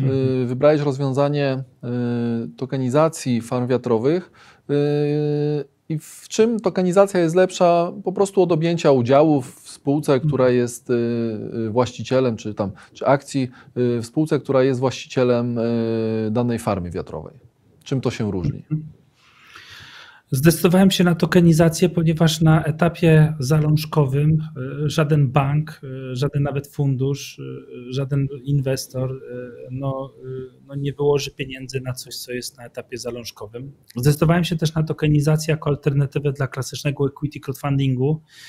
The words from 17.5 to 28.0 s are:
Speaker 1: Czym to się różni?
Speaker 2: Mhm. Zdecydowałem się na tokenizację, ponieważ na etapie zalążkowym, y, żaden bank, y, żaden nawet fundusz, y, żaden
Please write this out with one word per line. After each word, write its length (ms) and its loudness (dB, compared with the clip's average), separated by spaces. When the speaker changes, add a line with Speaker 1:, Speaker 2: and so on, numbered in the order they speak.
Speaker 1:
Czym 160 -4
to 100 -2
się 200 -4
różni? 280 -4
Speaker 2:
Mhm. 240 -8
Zdecydowałem 580 4
się 140 2
na 100 4
tokenizację, 760 4
ponieważ 520 2
na 240 6
etapie 760 4
zalążkowym, 1000 2
y, 60 -2
żaden 380 2
bank, 560 0
y, 320 -10
żaden 260 -2
nawet 260 -4
fundusz, 720 -2
y, 540 -14
żaden 340 -2